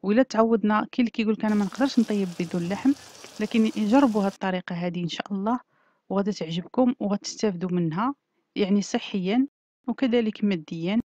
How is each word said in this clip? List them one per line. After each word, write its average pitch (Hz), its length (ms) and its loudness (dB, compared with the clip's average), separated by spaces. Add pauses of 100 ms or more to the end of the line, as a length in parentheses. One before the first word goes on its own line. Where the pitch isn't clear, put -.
وإلا 208 200 4
تعودنا، 220 680 2
كاين 247 140 2
اللي 214 40 -2
كيقول 220 220 0
لك: 208 120 -2
"انا 214 100 0
ما 208 100 2
نقدرش 254 340 0
نطيب 208 300 0 (120)
بدون 170 280 -4
لحم"، 202 240 2 (480)
لكن 220 240 2 (120)
جربوا 214 460 4
هاد 196 100 0
الطريقه 185 420 -4
هذه 175 280 -4
ان 170 60 -4
شاء - 240 -8
الله 214 280 -2 (480)
وغادي 196 240 -2
تعجبكم 180 680 -2
وغتستافدوا 196 720 -4
منها، 180 440 0 (420)
يعني 202 260 2
صحيا 214 640 -2 (420)
وكذلك 233 560 0
ماديا. 180 640 0